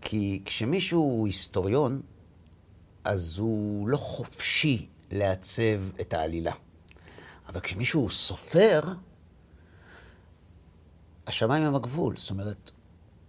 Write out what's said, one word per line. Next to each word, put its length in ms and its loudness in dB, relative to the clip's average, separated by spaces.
כי 440 -2
כשמישהו 540 0
הוא 280 2
היסטוריון, 760 0
אז 340 -2
הוא 500 -2
לא 100 2
חופשי 880 -2
לעצב 880 0
את 120 -4
העלילה. 400 -2
אבל 100 -6
כשמישהו 420 0
הוא 80 0
סופר, 720 4
השמיים 360 2
הם 120 2
הגבול. 420 -2
זאת 120 -12
אומרת, 420 -6